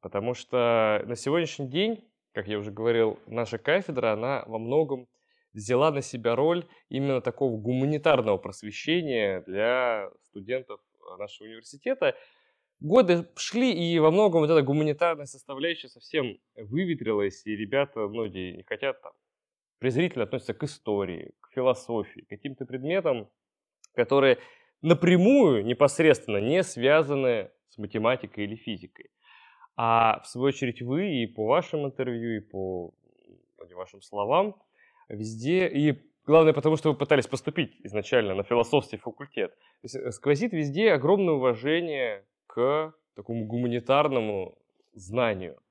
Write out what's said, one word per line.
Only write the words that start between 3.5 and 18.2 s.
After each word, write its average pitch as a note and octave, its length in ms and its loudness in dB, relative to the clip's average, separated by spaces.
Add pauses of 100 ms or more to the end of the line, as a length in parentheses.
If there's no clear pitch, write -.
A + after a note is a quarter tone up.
кафедра, C#3 540 0
она A#2+ 340 -4
во A2 100 -8
многом C3 500 -2 (460)
взяла B2 380 2
на C#3 100 -4
себя A#2 340 -2
роль D#3+ 300 0 (240)
именно C3+ 320 -2
такого B2 360 -4
гуманитарного B2+ 800 2
просвещения G#2+ 1040 -4
для A2+ 680 -2 (140)
студентов A2 560 -10 (400)
нашего G#2 280 -14
университета. C#3+ 680 -4 (640)
Годы F3 480 4 (100)
шли, B3 340 0
и E3+ 260 0
во D#3 140 6
многом F3+ 300 4
вот D3+ 100 2
эта D#3+ 100 6
гуманитарная D3+ 640 0
составляющая C#3 640 -8
совсем B2 480 -6 (180)
выветрилась, A2 920 -2
и G#2+ 100 -6
ребята, A2+ 460 -2
многие, G2 560 -6